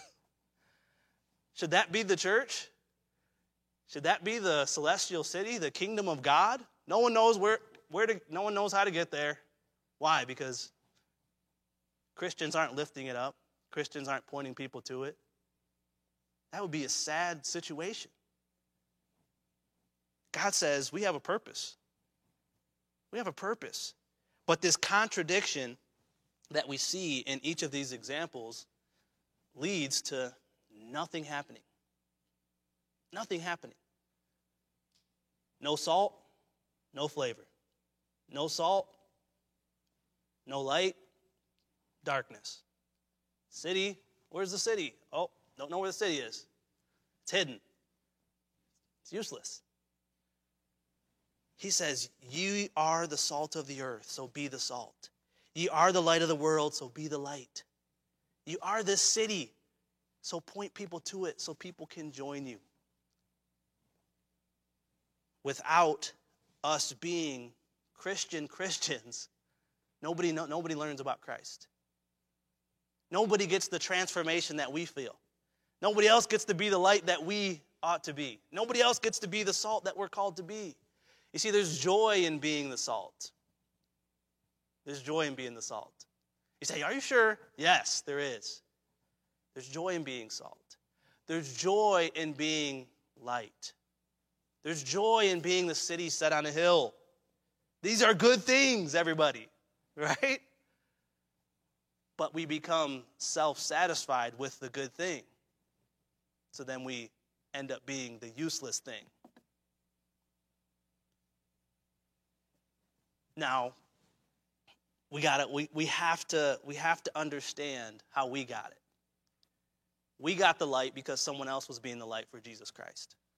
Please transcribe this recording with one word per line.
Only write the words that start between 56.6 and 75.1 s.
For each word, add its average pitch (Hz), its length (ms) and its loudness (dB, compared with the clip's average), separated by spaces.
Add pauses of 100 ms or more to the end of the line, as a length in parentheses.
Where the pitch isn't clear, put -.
so 131 160 -8
be 156 180 -10
the 147 100 -4
light. 139 460 -10 (840)
You 156 160 -6
are 208 200 0
this 196 200 4
city, 214 520 2 (680)
so - 180 -6
point 196 340 -12
people 175 280 -10
to 190 240 -6
it 156 160 -6
so 165 120 -8
people 165 340 -14
can 156 240 -12
join 139 340 -8
you." 120 160 -12 (2750)
Without 156 680 2 (500)
us 143 300 0
being 139 600 -6 (400)
Christian 175 540 -6
Christians, 143 800 -6 (760)
nobody, 170 300 0
no, 160 140 -2
nobody 160 300 -4
learns 147 260 -6
about 135 180 -4
Christ. - 480 -14 (1400)
Nobody 202 360 4
gets 185 200 0
the 175 120 -4
transformation 170 800 0
that 135 140 -2
we 165 140 -4
feel. 131 300 -10 (640)